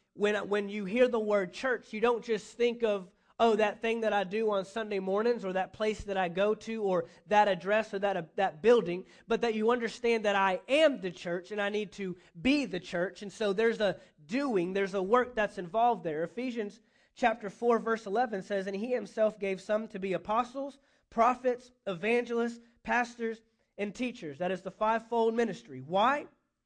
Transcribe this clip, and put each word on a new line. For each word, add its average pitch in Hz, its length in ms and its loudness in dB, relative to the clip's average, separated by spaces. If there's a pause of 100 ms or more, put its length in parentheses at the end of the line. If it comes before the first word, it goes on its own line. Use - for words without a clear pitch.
(140)
when, 208 220 0 (120)
when 202 220 0
you 208 160 -6
hear 247 220 4
the 233 120 0
word 208 340 0
church, - 380 -4
you 214 80 -8
don't 233 240 2
just 214 320 -4
think 240 280 0
of, 202 260 0 (300)
"Oh, 226 160 6
that 208 260 0
thing 226 200 -2
that 214 120 0
I 202 100 2
do 214 280 -2
on 196 120 0
Sunday 208 360 -6
mornings 202 440 0
or 185 100 -4
that 185 200 -2
place 214 300 -4
that 196 140 -4
I 185 120 2
go 202 240 2
to 220 300 -6
or 185 220 2 (220)
that 208 200 6
address 202 460 0
or 196 60 -2
that, 196 160 0
uh, 175 60 -4 (140)
that 160 260 -2
building," 190 440 4 (220)
but 226 140 0
that 233 140 0
you 220 160 2
understand 233 540 0
that 202 100 2
I 190 320 2
am 277 340 4
the 180 100 -4
church 175 400 -6
and 208 80 -6
I 202 100 0
need 208 240 -4
to 185 220 -6 (240)
be 269 260 2
the 180 140 -6
church. 185 440 -6
And 196 100 -10
so 208 200 0
there's 214 280 2
a 190 160 0 (300)
doing, 196 460 0
there's 196 200 -2
a 196 80 0
work 240 340 2
that's 208 220 -2
involved 196 460 0
there. 160 200 -2
Ephesians 226 560 -6 (360)
chapter 220 340 0
four, 233 300 2
verse 220 260 -4
eleven 208 380 -2
says, 196 240 -4
"And 196 80 -6
he 226 160 -4
himself 214 480 0
gave 190 200 -4
some 214 300 -2
to 196 100 -10
be 190 140 -4
apostles, 240 680 -4 (300)
prophets, 247 600 0 (160)
evangelists, 233 720 -2 (240)
pastors, 226 580 -2 (380)
and 202 160 -4
teachers." 202 420 -8
That 180 140 -2
is 185 100 -4
the 190 80 -10
fivefold 226 640 0
ministry. 226 480 -4
Why? 202 460 2 (380)